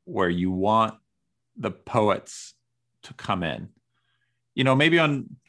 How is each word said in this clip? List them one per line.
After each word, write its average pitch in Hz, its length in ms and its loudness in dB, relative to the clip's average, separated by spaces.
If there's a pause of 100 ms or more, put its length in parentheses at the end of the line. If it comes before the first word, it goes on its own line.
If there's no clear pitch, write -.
where 98 240 0
you 90 220 0
want 107 440 0 (600)
the 107 120 -6
poets - 840 -2 (500)
to - 120 -18
come 92 280 -4
in. 64 240 -6 (880)
You 131 80 0
know, 131 100 4
maybe 160 260 4
on 147 260 0 (240)